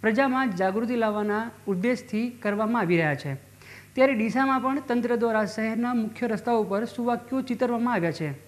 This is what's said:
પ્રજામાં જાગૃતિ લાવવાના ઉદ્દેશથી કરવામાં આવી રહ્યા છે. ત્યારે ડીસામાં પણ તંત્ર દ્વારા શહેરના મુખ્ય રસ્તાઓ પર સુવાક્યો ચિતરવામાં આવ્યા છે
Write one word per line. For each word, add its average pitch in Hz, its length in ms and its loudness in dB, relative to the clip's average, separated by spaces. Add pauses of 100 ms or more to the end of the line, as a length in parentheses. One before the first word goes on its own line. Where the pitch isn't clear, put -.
પ્રજામાં 254 540 2
જાગૃતિ 202 400 0
લાવવાના 214 560 0 (160)
ઉદ્દેશથી 214 640 0
કરવામાં 214 520 -2
આવી 170 160 2
રહ્યા 151 180 2
છે. 139 180 -6 (600)
ત્યારે 269 200 6
ડીસામાં 254 480 2
પણ 269 180 0
તંત્ર 240 360 0
દ્વારા 220 300 2
શહેરના 226 480 -2
મુખ્ય 233 340 -2
રસ્તાઓ 220 360 0
પર 196 220 0
સુવાક્યો 240 560 -2
ચિતરવામાં 240 520 0
આવ્યા 170 180 2
છે 151 200 -4 (160)